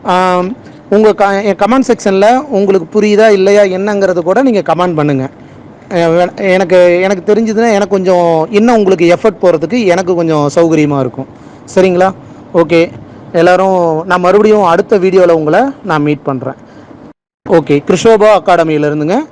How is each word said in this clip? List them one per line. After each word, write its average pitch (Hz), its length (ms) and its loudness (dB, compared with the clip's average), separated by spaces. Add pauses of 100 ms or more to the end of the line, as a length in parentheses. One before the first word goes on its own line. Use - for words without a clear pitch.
ஆம், 185 520 0 (340)
உங்க 214 240 4
க-, 196 300 -2
என் 202 120 -2
கமெண்ட் 233 320 0
செக்ஷன்ல 208 500 0
உங்களுக்கு 202 640 -2
புரியுதா 208 260 2
இல்லையா 202 340 2
என்னங்கிறது 196 580 -2
கூட 185 220 -2
நீங்க 240 180 0
கமெண்ட் 170 360 -2
பண்ணுங்க. 143 340 -2 (600)
அஹ், 175 400 0
வே-, 196 200 -6
எனக்கு, 180 520 2
எனக்கு 190 320 -2
தெரிஞ்சதுன்னா 220 340 -2
எனக்கு 202 200 0
கொஞ்சம் 175 600 0
இன்னும் 233 260 2
உங்களுக்கு 180 400 2
எஃபர்ட் 208 260 -2
போடுறதுக்கு 175 440 0
எனக்கு 175 300 0
கொஞ்சம் 160 400 -2
சௌகரியமா 156 440 0
இருக்கும். 131 280 -6 (480)
சரிங்களா? 185 360 2 (420)
ஓகே, 165 380 0 (400)
எல்லாரும், 175 760 0
நான் 180 140 -2
மறுபடியும் 208 440 2
அடுத்த 180 340 0
வீடியோல 180 340 2
உங்களை 160 300 0 (220)
நான் 160 180 -2
மீட் 147 220 -4
பண்றேன். 131 320 -8 (960)
ஓகே, 151 380 2
கிருஷோபா 214 480 2
அகாடமியில 160 540 0
இருந்துங்க 151 260 -4 (160)